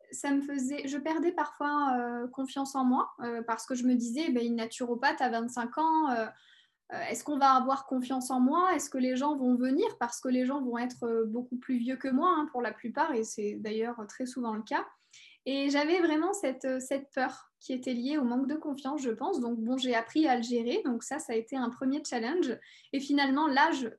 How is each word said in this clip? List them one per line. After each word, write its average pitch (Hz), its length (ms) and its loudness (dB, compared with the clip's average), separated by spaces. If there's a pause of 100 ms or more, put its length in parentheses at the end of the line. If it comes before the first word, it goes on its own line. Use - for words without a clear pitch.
(120)
ça - 200 -4
me 277 80 2
faisait, 277 480 -4
je 277 100 -4
perdais 320 360 0
parfois, 294 680 0
euh, 240 300 -4
confiance 269 440 -6
en 262 120 2
moi, 254 340 2
euh, 233 220 -4
parce 233 240 -4
que 262 100 -4
je 247 80 -2
me 254 120 6
disais, 240 360 0
ben, 240 140 2
une 233 100 0
naturopathe 240 640 -2
à 269 80 2
vingt-cinq 233 500 -4
ans, 320 340 2
euh, 226 140 0 (680)
euh, 180 160 -6
est-ce 220 140 -6
qu'on 294 140 -4
va 269 140 6
avoir 262 340 2
confiance 262 460 -2
en 262 80 2
moi ? 330 360 4
Est-ce - 140 -4
que - 80 -4
les 254 180 2
gens 285 200 0
vont 254 200 4
venir ? 262 320 2 (120)
Parce - 200 -4
que 269 100 -4
les 254 160 4
gens 277 160 0
vont 240 160 -2
être, 247 260 -6
euh, 226 220 2
beaucoup 247 320 -4
plus 247 200 -2
vieux 247 200 -2
que 269 120 -4
moi, 311 280 4
hein, 302 140 0
pour 247 100 -4
la 220 100 -2
plupart, 285 420 -2
et 226 100 2
c'est 208 360 -4
d'ailleurs 220 480 -4
très - 180 -8
souvent 240 280 -4
le 214 100 -4
cas. 311 220 -4 (640)
Et 277 220 0
j'avais 294 300 4
vraiment 330 340 4
cette, 269 320 -4
euh, 262 140 0
cette 277 340 -4
peur 262 460 -4
qui - 120 -8
était 254 220 -2
liée 254 240 0
au 285 60 2
manque 247 240 2
de 285 80 -2
confiance, 294 460 -4
je 254 100 -2
pense. 285 280 -2
Donc 240 200 -2
bon, 233 180 0
j'ai 254 160 0
appris 262 340 2
à 247 100 4
le 240 40 0
gérer. 240 440 0
Donc 233 180 -2
ça, 285 160 -6
ça 269 140 -8
a - 20 2
été 226 200 -4
un 247 140 -2
premier 269 340 -2
challenge. 254 540 0 (360)
Et 277 60 2
finalement, 285 480 4
l'âge, 277 520 2